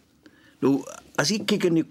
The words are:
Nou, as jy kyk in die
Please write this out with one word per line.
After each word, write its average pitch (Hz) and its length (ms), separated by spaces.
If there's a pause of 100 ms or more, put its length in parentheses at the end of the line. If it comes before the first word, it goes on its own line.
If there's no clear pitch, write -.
(600)
Nou, 135 220 (320)
as 143 140
jy 214 160
kyk 196 200
in 170 100
die 156 160